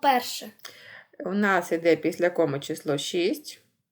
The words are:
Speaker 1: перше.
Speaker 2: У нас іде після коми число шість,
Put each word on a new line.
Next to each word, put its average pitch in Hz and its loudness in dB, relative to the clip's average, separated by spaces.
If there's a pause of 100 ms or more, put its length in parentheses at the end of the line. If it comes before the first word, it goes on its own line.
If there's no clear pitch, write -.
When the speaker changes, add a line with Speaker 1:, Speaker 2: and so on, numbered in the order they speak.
Speaker 1:
перше. 247 0 (800)
Speaker 2:
У 185 -4
нас 196 2
іде 165 4
після 170 0
коми 151 0
число 147 -4
шість, 185 -4 (300)